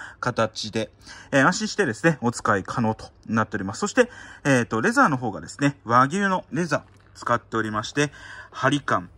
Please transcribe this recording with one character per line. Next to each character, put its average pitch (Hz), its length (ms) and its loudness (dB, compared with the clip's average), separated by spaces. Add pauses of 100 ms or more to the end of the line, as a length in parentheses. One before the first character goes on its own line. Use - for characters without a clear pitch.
(200)
形 113 520 -4
で、 110 180 -4 (420)
え 139 60 4
ー、 135 80 6
安 185 80 4
心 214 140 -6
し - 60 -10
て 202 120 0
で 135 80 -2
す - 100 -8
ね、 165 160 2
お 117 120 0
使 104 260 0
い 92 60 -4
可 - 180 -4
能 110 120 0
と - 120 -12 (200)
な 110 180 0
っ - 40 -6
て - 80 -8
お - 20 -4
り 101 60 -4
ま 98 80 -6
す。 - 80 -12
そ 208 60 -2
し - 80 -8
て、 240 160 4 (340)
え 135 160 4
ー 117 60 -2
と、 113 160 -2
レ - 100 0
ザ 262 140 4
ー - 20 2
の 170 80 0
方 123 160 -4
が 82 80 -10
で 78 80 -16
す - 140 -18
ね、 143 220 0
和 120 200 6
牛 147 160 -2
の 196 320 0
レ 165 140 -2
ザ 143 120 -2
ー - 40 -6 (320)
使 - 200 -2
っ 117 60 -2
て - 160 -8
お 113 60 0
り 110 80 -4
ま 107 120 -4
し - 120 -12
て、 147 180 0 (380)
張 - 180 -2
り 143 140 2
感 92 360 -2